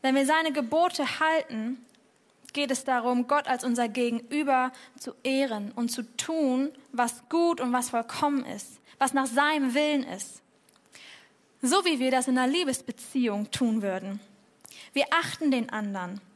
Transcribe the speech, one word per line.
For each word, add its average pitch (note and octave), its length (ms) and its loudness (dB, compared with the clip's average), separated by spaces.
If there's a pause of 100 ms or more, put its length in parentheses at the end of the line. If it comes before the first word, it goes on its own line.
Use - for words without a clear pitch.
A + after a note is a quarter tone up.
Wenn C4 120 2
wir C4+ 120 4
seine D#4+ 260 2
Gebote D4+ 680 0
halten, B3+ 640 0 (680)
geht C#4+ 180 -2
es C4 140 -2
darum, B3 420 0
Gott C#4+ 220 0
als B3 160 -2
unser A#3+ 240 0
Gegenüber B3+ 840 0 (260)
zu - 160 -12 (100)
ehren B3+ 480 -2
und A#3 180 -2
zu A#3 120 -6 (140)
tun, C#4+ 540 0 (220)
was A#3+ 360 -2
gut E4+ 320 2
und B3 120 0
was B3 180 0
vollkommen C4 540 0
ist, - 360 -12 (180)
was C4+ 140 2
nach C4+ 140 2
seinem C#4 480 2
Willen D4 300 2
ist. - 360 -12 (1200)
So E4+ 220 2
wie D#4+ 140 2
wir C4 120 2
das B3+ 180 2
in B3+ 100 2
einer B3+ 140 2
Liebesbeziehung B3 1000 -2
tun A3+ 320 0
würden. G3 380 -4 (720)
Wir C#4 180 2
achten E4 400 2
den B3 200 0
anderen G3 500 -6 (160)